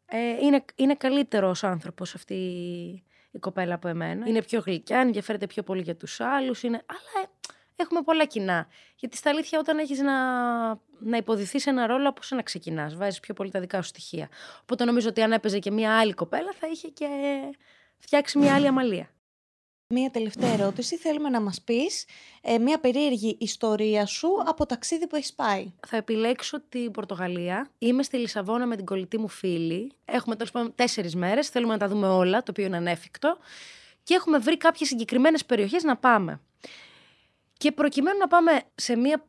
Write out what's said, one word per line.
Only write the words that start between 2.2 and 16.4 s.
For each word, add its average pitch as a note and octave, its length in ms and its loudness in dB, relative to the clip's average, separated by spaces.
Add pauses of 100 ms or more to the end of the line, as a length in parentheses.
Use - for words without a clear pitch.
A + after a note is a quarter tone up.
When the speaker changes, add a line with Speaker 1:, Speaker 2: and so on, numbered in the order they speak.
Speaker 1:
η - 80 -16
κοπέλα F#3 360 -2
από F3 140 -6
εμένα. E3+ 380 -4
Είναι A3 160 2
πιο A3+ 240 -2
γλυκιά, F#3 320 -2
ενδιαφέρεται G#3 480 0
πιο G#3 160 -6
πολύ F#3 200 -4
για E3 140 -6
τους - 240 -12
άλλους, B3+ 420 -2
είναι... A#3 240 -4
Αλλά, - 380 -8
ε, - 260 -18 (260)
έχουμε E4 260 0
πολλά D#4+ 220 4
κοινά. F#3+ 420 -2 (300)
Γιατί - 200 -12
στα - 140 0
αλήθεια, D#4 280 0
όταν D#4 200 0
έχεις C#4 220 -2
να, C#4 120 2 (840)
να A3+ 180 -2
υποδηθείς A3+ 500 -2
ένα B3+ 200 2
ρόλο, C4+ 220 2
από C#4 140 -4
σένα B3 200 -4
ξεκινάς, D#3 540 -8
βάζεις F#3+ 240 -4
πιο - 140 -10
πολύ G3 160 -8
τα F#3+ 100 -4
δικά F3+ 220 -4
σου E3 60 -8
στοιχεία. - 400 -12 (340)
Οπότε B3+ 220 -2
νομίζω A#3+ 240 2
ότι A3 140 0
αν A3 100 4
έπαιζε G#3+ 260 2
και G3 120 -4
μία A3 280 4
άλλη A3 160 6
κοπέλα, D4+ 460 -2